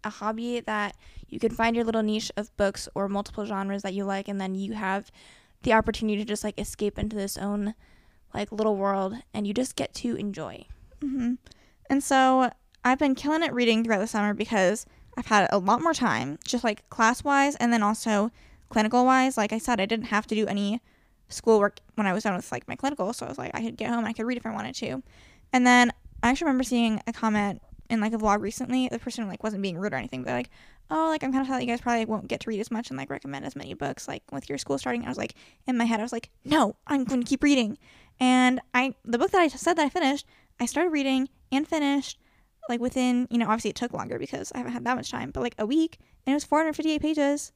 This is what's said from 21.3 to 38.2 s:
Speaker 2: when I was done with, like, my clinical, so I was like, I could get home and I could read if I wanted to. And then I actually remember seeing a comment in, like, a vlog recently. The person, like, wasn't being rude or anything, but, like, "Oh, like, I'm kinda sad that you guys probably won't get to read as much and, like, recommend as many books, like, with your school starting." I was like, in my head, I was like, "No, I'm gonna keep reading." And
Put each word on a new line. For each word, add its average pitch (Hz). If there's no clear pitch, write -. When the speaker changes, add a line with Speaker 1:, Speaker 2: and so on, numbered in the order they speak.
Speaker 2:
when 208
I 185
was 214
done 196
with, -
like, -
my -
clinical, 269
so -
I -
was 269
like, -
I -
could 233
get 226
home 233
and 220
I 226
could 226
read 247
if 240
I 226
wanted 208
to. -
And 247
then 247
I 233
actually 277
remember 262
seeing 233
a 226
comment 208
in, 226
like, 220
a 226
vlog 208
recently. 247
The 226
person, 233
like, -
wasn't 208
being 185
rude 185
or 131
anything, 127
but, 123
like, 123
"Oh, 320
like, 311
I'm 269
kinda 269
sad 262
that 247
you 247
guys 233
probably 233
won't 208
get 226
to -
read 208
as 220
much 226
and, 262
like, 269
recommend 277
as -
many -
books, -
like, -
with 277
your 277
school 277
starting." 240
I -
was -
like, -
in 254
my 233
head, 226
I 208
was 240
like, 233
"No, 262
I'm 277
gonna 240
keep 262
reading." 269
And 254